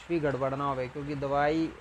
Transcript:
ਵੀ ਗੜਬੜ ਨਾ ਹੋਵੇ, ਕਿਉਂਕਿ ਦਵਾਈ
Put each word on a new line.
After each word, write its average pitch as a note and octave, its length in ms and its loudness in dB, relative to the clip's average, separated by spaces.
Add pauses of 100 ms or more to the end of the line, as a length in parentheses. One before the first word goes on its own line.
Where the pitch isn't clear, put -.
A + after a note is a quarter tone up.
ਵੀ E3+ 100 2
ਗੜਬੜ C3+ 340 2
ਨਾ C#3 140 0
ਹੋਵੇ, C3 200 -2
ਕਿਉਂਕਿ C#3+ 280 -6
ਦਵਾਈ D3 540 2 (120)